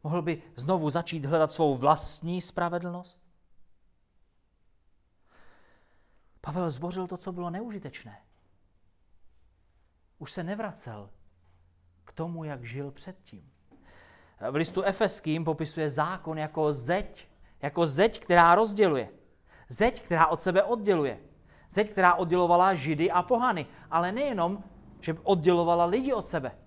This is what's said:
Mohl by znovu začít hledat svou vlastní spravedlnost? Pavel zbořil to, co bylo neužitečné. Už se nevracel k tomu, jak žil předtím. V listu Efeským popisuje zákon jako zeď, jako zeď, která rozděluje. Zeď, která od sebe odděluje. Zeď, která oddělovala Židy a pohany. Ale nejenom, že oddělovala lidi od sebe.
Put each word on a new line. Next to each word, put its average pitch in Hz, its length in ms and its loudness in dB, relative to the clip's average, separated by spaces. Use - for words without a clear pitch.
Mohl 165 180 -2
by 160 220 -6
znovu 151 340 0
začít 165 360 -4
hledat 156 260 2
svou 147 240 2
vlastní 156 680 0
spravedlnost? 175 800 -8
Pavel 165 300 -4
zbořil 170 360 -6
to, 180 100 -8
co 185 140 -12
bylo 175 180 -8
neužitečné. 175 720 -12
Už - 140 -14
se 180 120 -8
nevracel 160 680 -10
k - 80 -20
tomu, 165 300 -8
jak 135 220 -10
žil 139 260 -10
předtím. - 600 -20
V 139 40 -6
listu 175 280 -2
Efeským 185 640 -2
popisuje 156 440 -4
zákon 160 480 -4
jako 151 360 -2
zeď, 151 540 -6
jako 156 260 0
zeď, 170 320 2
která 170 360 6
rozděluje. 196 540 2
Zeď, 220 320 0
která 165 260 4
od 160 140 -2
sebe 185 220 4
odděluje. 190 560 0
Zeď, 214 220 -2
která 180 240 6
oddělovala 180 580 4
Židy 156 380 0
a 175 120 2
pohany. 226 440 0
Ale 175 200 0
nejenom, 202 520 -2
že 160 120 -4
oddělovala 170 600 4
lidi 262 280 0
od 208 140 -4
sebe. 135 400 -6